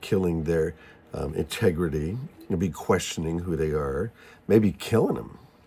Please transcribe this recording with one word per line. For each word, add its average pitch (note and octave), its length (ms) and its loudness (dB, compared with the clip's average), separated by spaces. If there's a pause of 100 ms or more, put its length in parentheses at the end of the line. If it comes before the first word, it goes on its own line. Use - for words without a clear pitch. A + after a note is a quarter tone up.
killing F2 420 2
their, D#2+ 320 0 (400)
um, - 180 -6
integrity, E2 880 0 (280)
maybe F2 220 0
questioning E2+ 680 -2
who F2 160 -4
they D#2 160 0
are, D2 400 -2 (360)
maybe G#2 240 6
killing B2+ 460 0
'em. - 220 -12 (280)